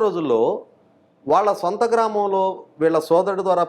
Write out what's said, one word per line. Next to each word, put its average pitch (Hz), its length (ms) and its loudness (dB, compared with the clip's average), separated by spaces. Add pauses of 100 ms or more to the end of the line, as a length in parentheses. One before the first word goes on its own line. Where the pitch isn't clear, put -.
రోజుల్లో 156 600 0 (680)
వాళ్ళ 180 180 4 (100)
సొంత 202 220 -2 (100)
గ్రామంలో 208 480 0 (400)
వీళ్ళ 160 180 2
సోదరుడు 180 480 0
ద్వారా 175 220 2